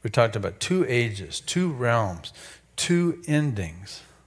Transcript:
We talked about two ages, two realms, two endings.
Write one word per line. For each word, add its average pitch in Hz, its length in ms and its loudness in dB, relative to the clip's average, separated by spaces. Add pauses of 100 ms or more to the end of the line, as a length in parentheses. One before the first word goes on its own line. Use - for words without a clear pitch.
We 113 60 -2
talked 113 260 4
about 98 240 -4
two 185 280 2
ages, 110 520 0
two 180 320 -2
realms, 117 640 0 (420)
two 175 520 2
endings. 101 760 -2 (240)